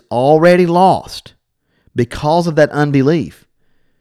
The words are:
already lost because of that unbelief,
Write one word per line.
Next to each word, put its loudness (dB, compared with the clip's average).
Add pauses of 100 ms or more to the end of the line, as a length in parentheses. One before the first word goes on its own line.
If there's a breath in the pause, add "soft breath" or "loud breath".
already 2
lost -2 (600)
because -2
of -6
that 2
unbelief, -2 (560)